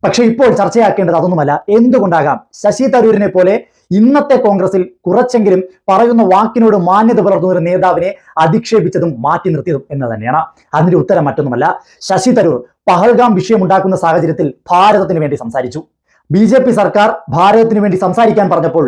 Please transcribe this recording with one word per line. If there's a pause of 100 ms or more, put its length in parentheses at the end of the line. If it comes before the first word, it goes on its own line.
പക്ഷേ
ഇപ്പോൾ (100)
ചർച്ചയാക്കേണ്ടത്
അതൊന്നുമല്ല. (240)
എന്തുകൊണ്ടാകാം (260)
ശശി
തരൂരിനെ
പോലെ (440)
ഇന്നത്തെ
കോൺഗ്രസിൽ (240)
കുറച്ചെങ്കിലും (280)
പറയുന്ന (120)
വാക്കിനോട് (120)
മാന്യത
പുലർത്തുന്ന
ഒരു
നേതാവിനെ (340)
അധിക്ഷേപിച്ചതും (160)
മാറ്റി
നിർത്തിയതും (120)
എന്ന്
തന്നെയാണ്. (340)
അതിന്റെ
ഉത്തരം
മറ്റൊന്നുമല്ല, (360)
ശശി
തരൂർ (300)
പഹൽഗാം
വിഷയമുണ്ടാക്കുന്ന
സാഹചര്യത്തിൽ (220)
ഭാരതത്തിന്
വേണ്ടി
സംസാരിച്ചു. (540)
ബി
ജെ
പി
സർക്കാർ (260)
ഭാരതത്തിന്
വേണ്ടി
സംസാരിക്കാൻ
പറഞ്ഞപ്പോൾ